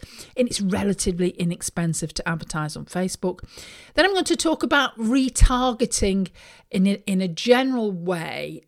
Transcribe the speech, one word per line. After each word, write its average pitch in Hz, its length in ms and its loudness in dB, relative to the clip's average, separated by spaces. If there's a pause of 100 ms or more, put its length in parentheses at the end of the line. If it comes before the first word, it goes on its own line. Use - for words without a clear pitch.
(360)
and 247 120 2
it's - 120 -4
relatively 185 720 0
inexpensive 170 840 -4
to - 140 -6
advertise 156 480 -4
on 147 80 -10
Facebook. 185 560 -4 (540)
Then 302 100 4
I'm 392 80 2
going 370 120 2
to 339 120 0
talk 311 260 0
about 254 340 0
retargeting 233 1300 2 (400)
in 185 160 2
a, 196 180 2
in 190 160 0
a 190 80 0
general 240 640 2
way 160 760 -6